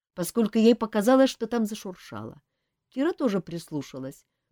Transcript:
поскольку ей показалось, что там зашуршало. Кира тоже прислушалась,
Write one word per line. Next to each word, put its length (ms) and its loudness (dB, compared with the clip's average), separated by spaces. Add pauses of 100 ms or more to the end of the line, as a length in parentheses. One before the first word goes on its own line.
(160)
поскольку 420 -2
ей 180 6
показалось, 540 4
что 160 -8
там 200 -2
зашуршало. 760 -14 (480)
Кира 240 -2
тоже 280 -2
прислушалась, 840 -12 (260)